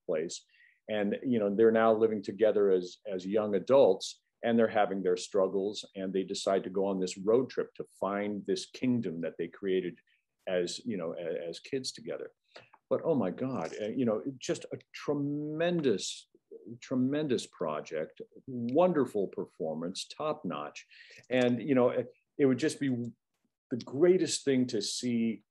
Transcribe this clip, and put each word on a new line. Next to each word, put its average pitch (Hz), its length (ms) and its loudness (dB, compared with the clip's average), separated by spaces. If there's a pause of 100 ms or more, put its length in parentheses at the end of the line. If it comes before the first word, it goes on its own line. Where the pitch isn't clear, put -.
place. 82 360 -4 (460)
And, 107 340 -2
you 120 160 0
know, 101 160 2
they're 113 160 8
now 113 220 6
living 110 300 2
together 101 480 4
as, 90 280 2 (120)
as 92 160 -6
young 104 280 0
adults, 98 680 4 (220)
and 117 160 2
they're 113 100 4
having 98 340 0
their 90 140 2
struggles, 98 680 0 (140)
and 95 160 -6
they 95 100 0
decide 95 420 -2
to 90 60 -8
go 95 140 -2
on 98 160 0
this 92 160 -4
road 113 320 2
trip - 260 -6
to 78 100 -12 (140)
find 101 480 -4
this 92 200 -2
kingdom 98 560 -4
that 80 160 -4
they 85 100 -4
created 92 460 -2 (520)
as, 90 380 -2
you 113 120 -4
know, 82 220 -6
a-, 85 300 -6
as 82 120 -10
kids - 320 -6
together. - 380 -10 (600)
But, 131 140 0
oh 160 100 2
my 98 160 2
God, 120 420 -4 (100)
uh, 104 60 -2
you 127 160 -2
know, 110 180 0 (160)
just - 340 -6
a 127 60 -10 (140)
tremendous, 147 1400 -2 (520)
tremendous 131 680 0
project, 78 720 -6 (260)
wonderful 127 840 2
performance, 85 760 -6 (100)
top 151 280 -4
notch. 73 420 -8 (440)
And, 123 320 2
you 143 120 2
know, 123 140 6
it, 123 200 -2 (300)
it 143 80 6
would 131 120 4
just 151 200 -2
be 135 160 0 (760)
the 127 80 -2
greatest 170 680 2
thing 127 240 4
to 107 140 -2
see 113 680 -2